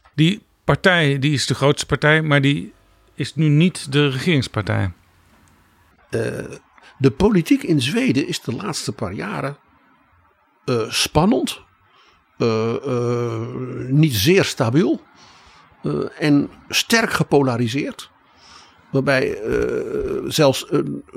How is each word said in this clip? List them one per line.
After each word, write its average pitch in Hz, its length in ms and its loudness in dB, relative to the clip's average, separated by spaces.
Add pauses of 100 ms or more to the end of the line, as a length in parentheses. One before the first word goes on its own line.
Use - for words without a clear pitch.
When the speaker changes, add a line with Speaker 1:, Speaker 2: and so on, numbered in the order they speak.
(140)
Speaker 1:
Die 165 280 2 (220)
partij, 151 540 4
die 143 140 0
is 135 140 -2
de 131 80 -2
grootste 143 320 2
partij, 151 360 2
maar 147 180 2
die 151 320 0 (420)
is - 200 -8
nu 156 140 2
niet 147 440 2
de 147 160 2
regeringspartij. 113 840 -2 (1200)
Speaker 2:
Eh, - 100 -2 (800)
de 131 120 4
politiek 208 520 2
in 147 200 0
Zweden 147 460 0
is 165 120 -6
de 120 140 -8
laatste - 380 -8
paar 95 200 -8
jaren, 139 440 -8 (1080)
eh, 120 260 -2
spannend, 220 720 0 (800)
eh, 113 360 0
eh, 120 640 -4 (480)
niet 143 260 4
zeer 143 300 2
stabiel, 147 560 0 (840)
eh, 147 100 -4 (260)
en 147 320 2 (180)
sterk - 420 0
gepolariseerd. 135 1000 -2 (800)
Waarbij, 135 520 0
eh, 120 840 -2
zelfs - 440 2
een, 143 340 -4 (120)